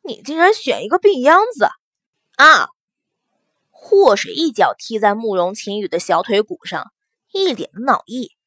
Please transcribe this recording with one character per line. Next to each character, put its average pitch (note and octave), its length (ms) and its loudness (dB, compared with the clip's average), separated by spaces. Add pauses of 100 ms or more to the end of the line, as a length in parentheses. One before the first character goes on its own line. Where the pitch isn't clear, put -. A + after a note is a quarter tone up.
你 D#4+ 200 -16
竟 D#4 160 -10
然 F#4 160 4
选 F#3+ 320 -4
一 - 20 -10
个 D#4 100 -2
病 F4+ 240 2
秧 E4 220 4 (100)
子 A#3+ 140 0 (680)
啊！” C#4 320 6 (1000)
祸 F#4 460 2
水 - 180 -8
一 D#4 180 -2
脚 D#3+ 260 0
踢 A3 220 -10
在 G#3 140 2
慕 A3 220 -4
容 F3+ 180 0
秦 G#3 260 -8
羽 G3 80 -6
的 E3+ 120 -4
小 F3 240 -2
腿 G3+ 180 -2
骨 G3 240 -14
上， - 260 -10 (400)
一 F#4+ 220 -2
脸 - 180 -10
的 F3+ 100 -16
恼 C4 260 -2
意。 A#3+ 280 -12 (100)